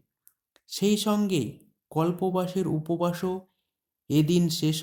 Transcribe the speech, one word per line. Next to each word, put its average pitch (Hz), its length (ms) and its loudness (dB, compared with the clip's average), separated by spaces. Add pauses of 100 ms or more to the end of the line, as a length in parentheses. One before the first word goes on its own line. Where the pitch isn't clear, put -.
(680)
সেই 208 280 2
সঙ্গে 208 440 0 (500)
কল্পবাসের 180 800 0
উপবাসও 170 640 -2 (760)
এদিন 156 400 4
শেষ 156 340 0